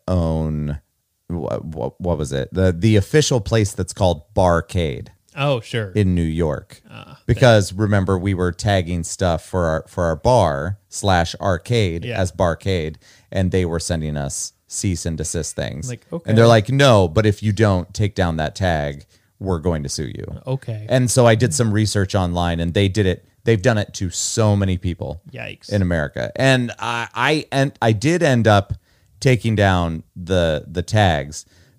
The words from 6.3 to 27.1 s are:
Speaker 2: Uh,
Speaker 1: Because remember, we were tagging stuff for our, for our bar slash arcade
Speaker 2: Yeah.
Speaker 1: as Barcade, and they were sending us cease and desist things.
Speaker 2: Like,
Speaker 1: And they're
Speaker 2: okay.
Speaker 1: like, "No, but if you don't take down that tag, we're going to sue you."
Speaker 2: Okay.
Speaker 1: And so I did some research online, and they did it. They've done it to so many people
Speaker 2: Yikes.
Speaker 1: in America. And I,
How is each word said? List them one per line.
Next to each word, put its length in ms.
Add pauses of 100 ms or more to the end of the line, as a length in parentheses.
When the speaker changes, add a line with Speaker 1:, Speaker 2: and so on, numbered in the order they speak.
Speaker 2:
Uh, 260 (100)
Speaker 1:
Because 480
remember, 440
we 160
were 180
tagging 520
stuff 420
for 200
our, 220
for 180
our 100
bar 640 (100)
slash 500
arcade 680
Speaker 2:
Yeah. 140
Speaker 1:
as 120
Barcade, 640 (360)
and 200
they 140
were 140
sending 380
us 360 (140)
cease 380
and 120
desist 380
things. 340
Speaker 2:
Like, 160 (200)
Speaker 1:
And 120
they're 80
Speaker 2:
okay. 40
Speaker 1:
like, 200
"No, 380
but 180
if 180
you 100
don't 400
take 220
down 220
that 180
tag, 500 (340)
we're 200
going 240
to 60
sue 240
you." 340
Speaker 2:
Okay. 420
Speaker 1:
And 220
so 160
I 80
did 180
some 180
research 440
online, 440
and 140
they 160
did 160
it. 200 (180)
They've 180
done 160
it 180
to 140
so 480
many 200
people 440 (100)
Speaker 2:
Yikes. 400
Speaker 1:
in 100
America. 540
And 440
I, 340